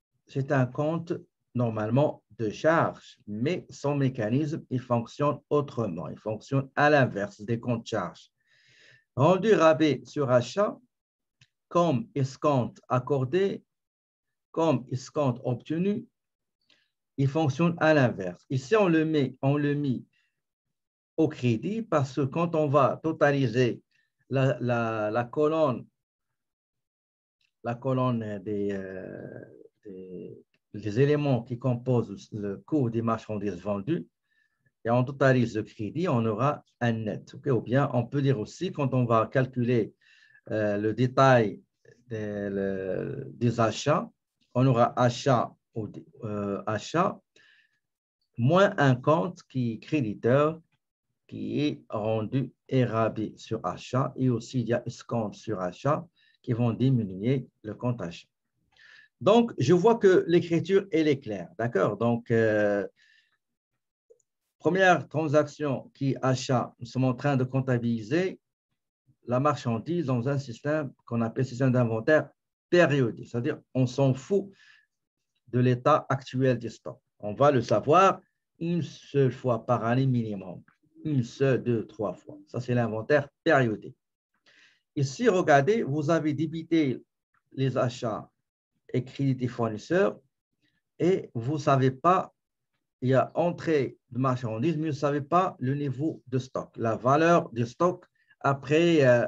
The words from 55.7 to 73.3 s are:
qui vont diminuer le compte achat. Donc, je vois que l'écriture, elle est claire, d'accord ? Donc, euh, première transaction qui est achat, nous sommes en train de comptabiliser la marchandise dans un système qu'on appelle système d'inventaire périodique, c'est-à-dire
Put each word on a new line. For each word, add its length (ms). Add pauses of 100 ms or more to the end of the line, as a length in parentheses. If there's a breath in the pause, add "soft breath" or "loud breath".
qui 100
vont 200
diminuer 760 (140)
le 120
compte 280
achat. 260 (920 soft breath)
Donc, 360
je 160
vois 220
que 320
l'écriture, 640
elle 160
est 120
claire, 360
d'accord ? 400
Donc, 340
euh, 560 (1700 soft breath)
première 500
transaction 880
qui 160
est 100
achat, 600
nous 60
sommes 180
en 100
train 240
de 60
comptabiliser 920 (880)
la 140
marchandise 640
dans 240
un 80
système 560 (140)
qu'on 160
appelle 240
système 260
d'inventaire 560 (400)
périodique, 600
c'est-à-dire 320 (140)